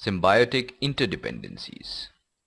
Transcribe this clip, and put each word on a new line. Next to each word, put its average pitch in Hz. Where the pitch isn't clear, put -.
Symbiotic 110
interdependencies. 73